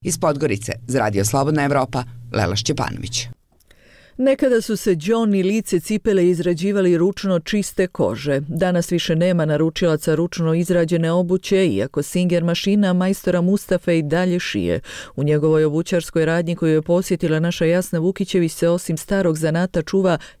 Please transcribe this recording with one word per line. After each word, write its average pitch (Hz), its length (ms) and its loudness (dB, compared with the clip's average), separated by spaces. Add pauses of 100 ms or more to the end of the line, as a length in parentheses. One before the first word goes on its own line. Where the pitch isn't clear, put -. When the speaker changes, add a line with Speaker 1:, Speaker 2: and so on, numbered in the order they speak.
Speaker 1:
Iz 170 160 -4
Podgorice, 143 540 -2 (120)
za 127 140 -2
Radio 107 260 0
Slobodna 143 400 0
Evropa, 135 340 0 (360)
Lela 101 220 0
Šćepanović. - 720 -6 (920)
Speaker 2:
Nekada 262 420 2
su 214 160 -2
se 185 180 0
đon 208 400 0
i 190 80 2
lice 190 380 0
cipele 196 480 2
izrađivali 180 680 2
ručno 185 420 0
čiste 196 460 -2
kože. 139 540 -2
Danas 170 520 -2
više 165 240 0
nema 170 280 2
naručilaca 156 680 0
ručno 165 400 0
izrađene 170 580 0
obuće, 185 540 2
iako 123 360 -2
Singer 175 420 0
mašina 190 480 2
majstora 180 480 0
Mustafe 180 580 0
i 160 40 2
dalje 175 380 0
šije. 87 400 -2 (360)
U 151 80 -2
njegovoj 156 400 4
obućarskoj 160 600 0
radnji 165 320 0
koju 160 180 0
je 156 80 2
posjetila 170 580 0
naša 170 240 -2
Jasna 175 340 0
Vukićević 175 540 0
se - 160 0
osim 170 280 -2
starog 185 420 0
zanata 165 440 -2
čuva 190 360 0 (220)